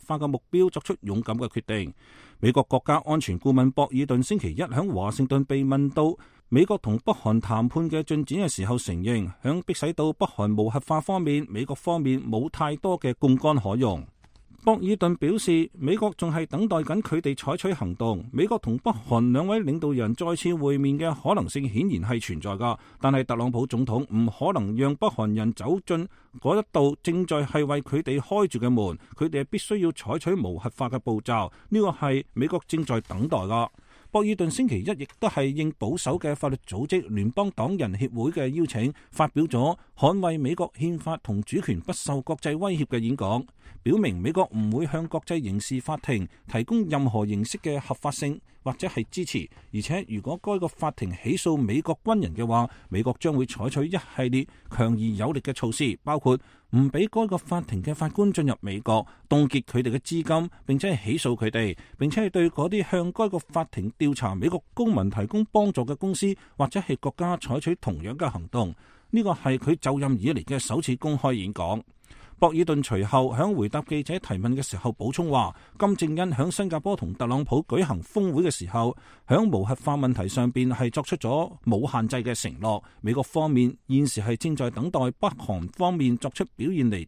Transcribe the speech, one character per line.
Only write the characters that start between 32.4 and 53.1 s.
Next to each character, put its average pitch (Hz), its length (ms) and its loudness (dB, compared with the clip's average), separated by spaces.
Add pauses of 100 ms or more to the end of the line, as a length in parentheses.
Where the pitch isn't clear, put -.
國 170 220 -2
正 160 160 -2
在 117 160 0
等 104 260 -4
待 160 120 0
㗎。 113 300 -2 (440)
博 214 80 4
爾 208 80 2
頓 185 220 0
星 254 180 0
期 107 120 0
一 135 220 -4
亦 139 60 -10 (100)
都 226 80 0
係 143 200 2
應 151 320 -2
保 113 180 -2
守 175 220 -2
嘅 147 180 -2
法 143 140 -2
律 135 60 0 (120)
組 110 180 -4
織 185 220 0
聯 104 220 0
邦 196 260 0
黨 - 220 -2
人 107 160 -2
協 117 160 -2
會 120 200 -2
嘅 156 180 -2
邀 160 180 0
請， 131 260 -2 (180)
發 156 180 2
表 151 160 2
咗 147 300 2 (220)
捍 170 220 4
衛 165 200 0
美 143 160 0
國 92 240 -2
憲 165 200 -2
法 - 240 -6
同 104 220 -2
主 - 180 -4
權 92 180 -2
不 - 140 -8
受 143 260 -4
國 151 160 -4
際 151 220 -4
威 190 180 0
脅 143 80 0
嘅 123 140 -2
演 117 180 0
講， 110 260 0 (400)
表 147 140 4
明 123 240 2
美 110 100 0
國 175 240 2
唔 107 220 2
會 160 100 0
向 160 220 -4
國 160 140 -4
際 165 200 -4
刑 101 160 -2
事 127 220 -4
法 156 160 -4
庭 110 320 -4 (180)
提 - 160 -2
供 226 280 0
任 139 180 2
何 107 160 2
形 104 180 0
式 117 140 -4
嘅 147 220 -4
合 139 160 -6
法 - 160 -4
性 143 280 -4 (240)
或 131 120 -4
者 - 120 -6
係 120 240 -4
支 180 140 -4
持， 92 240 -6 (240)
而 107 80 -2
且 175 260 -4
如 107 140 -6
果 147 220 -6
該 202 160 -2
個 170 100 -2
法 156 220 -4
庭 98 200 -6
起 117 240 -2
訴 165 220 2
美 123 240 2
國 160 240 -4
軍 220 180 2
人 82 120 -4
嘅 117 120 -2
話， 117 220 2 (220)
美 95 120 0
國 123 160 0